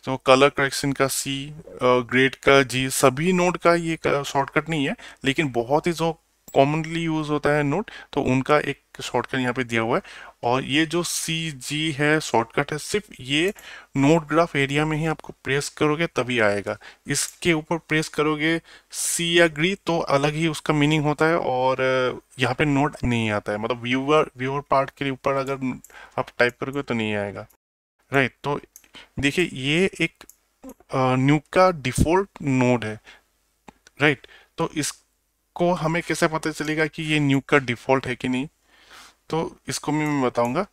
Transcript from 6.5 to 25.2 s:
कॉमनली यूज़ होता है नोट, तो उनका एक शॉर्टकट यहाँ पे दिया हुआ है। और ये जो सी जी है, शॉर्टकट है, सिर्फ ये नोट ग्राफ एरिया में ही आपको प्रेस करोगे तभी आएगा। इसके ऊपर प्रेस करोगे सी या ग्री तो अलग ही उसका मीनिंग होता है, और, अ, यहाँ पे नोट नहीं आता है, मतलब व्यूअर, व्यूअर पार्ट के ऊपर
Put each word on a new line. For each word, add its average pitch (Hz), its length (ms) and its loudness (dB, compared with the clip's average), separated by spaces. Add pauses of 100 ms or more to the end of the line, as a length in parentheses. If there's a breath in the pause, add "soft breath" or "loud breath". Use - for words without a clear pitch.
कॉमनली 160 480 2
यूज़ 156 260 -2
होता 147 220 0
है 147 120 2
नोट, 147 280 -2 (220 loud breath)
तो 139 100 -2
उनका 131 360 2
एक - 220 -4 (220)
शॉर्टकट - 360 -4
यहाँ 127 140 0
पे 127 120 -4
दिया 113 160 -2
हुआ 117 160 0
है। 196 60 -2 (400 loud breath)
और 123 220 0
ये 147 220 0
जो 170 160 -2
सी 160 480 -4
जी 147 420 -6
है, 151 280 2
शॉर्टकट - 520 -2
है, 151 60 -6
सिर्फ - 280 -6 (140)
ये 147 340 -2 (420 loud breath)
नोट 151 300 4
ग्राफ 156 300 2
एरिया 143 280 0
में 156 120 -2
ही 156 100 -2
आपको - 280 -6 (100)
प्रेस 139 240 -2
करोगे 151 380 0
तभी 123 340 -2
आएगा। 101 380 0 (280 loud breath)
इसके - 460 -2
ऊपर 160 260 -2
प्रेस 156 300 -4
करोगे 156 520 -2 (300 loud breath)
सी 170 500 0
या 170 60 8
ग्री 165 280 0
तो 165 240 -2
अलग 147 360 0
ही 160 140 -2
उसका 151 260 -2
मीनिंग 151 300 2
होता 147 200 0
है, 165 140 2
और, 127 420 0
अ, 131 380 0 (200)
यहाँ 123 160 0
पे 156 100 0
नोट 147 400 0
नहीं 117 260 0
आता 104 220 -2
है, 104 60 -2
मतलब 117 240 -4
व्यूअर, 135 540 0
व्यूअर 135 240 -6
पार्ट 135 300 0
के 139 200 -6
ऊपर 135 240 -2